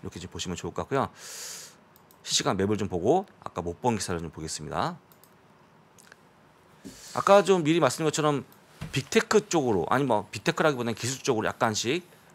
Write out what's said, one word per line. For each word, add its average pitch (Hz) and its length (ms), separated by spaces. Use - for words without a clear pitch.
이렇게 95 180
좀 87 100
보시면 90 260
좋을 85 180
것 90 100
같고요. 131 260
실시간 - 340
맵을 101 200
좀 101 100
보고 113 380
아까 - 200
못 85 200
본 120 160
기사를 90 220
좀 82 100
보겠습니다. 78 680
아까 196 280
좀 180 200
미리 160 160
말씀드린 156 280
것처럼 147 380
빅테크 214 560
쪽으로, 120 420
아니 131 140
뭐 107 280
빅테크라기보다는 123 640
기술 135 280
쪽으로 110 240
약간씩 117 580